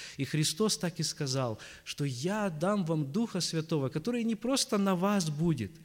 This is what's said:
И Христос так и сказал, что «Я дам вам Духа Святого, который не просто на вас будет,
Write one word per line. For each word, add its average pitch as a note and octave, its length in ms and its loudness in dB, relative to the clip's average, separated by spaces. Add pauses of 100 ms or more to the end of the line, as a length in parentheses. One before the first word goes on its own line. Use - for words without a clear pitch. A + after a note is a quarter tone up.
(160)
И C#3 80 -4
Христос D#3 540 0
так E3+ 240 -4
и - 20 -2
сказал, C3 560 -2 (240)
что - 220 -4
«Я F3 440 -2
дам F3+ 360 0
вам D#3 260 0
Духа G3+ 300 0
Святого, D#3 480 0
который A#3 340 -2
не A3+ 120 0
просто A#3+ 420 0
на G3 180 4
вас F#3+ 340 2
будет, D3 420 2 (140)